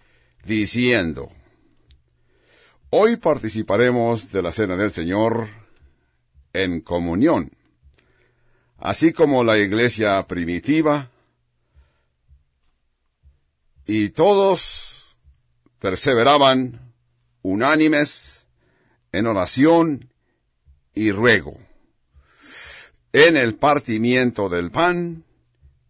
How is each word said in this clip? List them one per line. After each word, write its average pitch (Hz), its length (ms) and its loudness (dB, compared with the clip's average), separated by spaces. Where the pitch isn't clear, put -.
diciendo: 107 840 -2
"Hoy 220 300 4
participaremos 117 1120 0
de 95 80 -2
la 85 120 -2
Cena 101 220 -2
del 101 160 -2
Señor 110 560 -2
en 90 260 -2
comunión, 87 720 -2
así 151 340 -2
como 143 320 2
la 110 140 2
iglesia 104 680 0
primitiva, 131 840 -2
y 107 240 -2
todos - 1080 0
perseveraban 131 1160 0
unánimes 147 880 0
en 101 160 -2
oración 143 840 0
y 107 180 -2
ruego, 101 480 2
en 156 240 6
el 117 160 0
partimiento 123 960 0
del 87 200 -4
pan 170 540 -4